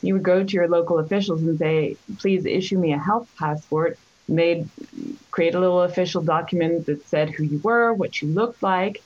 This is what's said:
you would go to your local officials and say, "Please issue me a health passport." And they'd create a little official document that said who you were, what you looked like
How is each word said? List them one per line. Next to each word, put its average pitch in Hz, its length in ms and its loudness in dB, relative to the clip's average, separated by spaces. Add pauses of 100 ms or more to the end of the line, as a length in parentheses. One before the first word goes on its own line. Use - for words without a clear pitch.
you 185 120 0
would 190 100 0
go 180 200 4
to 196 100 -4
your 175 160 2
local 170 300 2
officials 180 420 -2
and 160 160 0
say, 156 400 0 (220)
"Please 190 260 0
issue 185 320 -2
me 165 160 2
a 147 60 -2
health 208 280 -2 (120)
passport." 156 580 -2 (300)
And 156 100 0
they'd 165 320 0 (640)
create 170 240 0
a 180 40 2
little 180 220 4
official 180 400 0
document 165 640 0
that 147 220 -4
said 156 240 0
who 156 120 -4
you 147 200 -2
were, 233 300 2
what - 280 -4
you 151 80 -4
looked 214 320 -2
like 190 440 -2